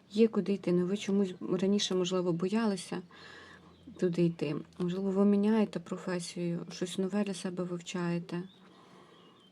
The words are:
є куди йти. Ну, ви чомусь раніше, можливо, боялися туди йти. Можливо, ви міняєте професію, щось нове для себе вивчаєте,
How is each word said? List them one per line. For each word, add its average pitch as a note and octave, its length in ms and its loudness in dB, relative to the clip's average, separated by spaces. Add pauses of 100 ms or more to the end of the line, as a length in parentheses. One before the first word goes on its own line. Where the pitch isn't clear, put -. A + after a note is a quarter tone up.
(100)
є A3 180 6
куди G3+ 240 0
йти. F#3 200 0
Ну, F3+ 140 4
ви G3 100 0
чомусь G3 440 0
раніше, G3 540 0
можливо, F3+ 380 2
боялися F#3+ 720 -2 (1000)
туди F3 240 2
йти. D#3 320 0 (220)
Можливо, F#3 320 0
ви G3 140 4
міняєте G3+ 560 4
професію, F3 920 -4
щось - 260 -6
нове G3 260 0
для G3 100 -4
себе F3+ 300 -4
вивчаєте, F3 800 -4 (1080)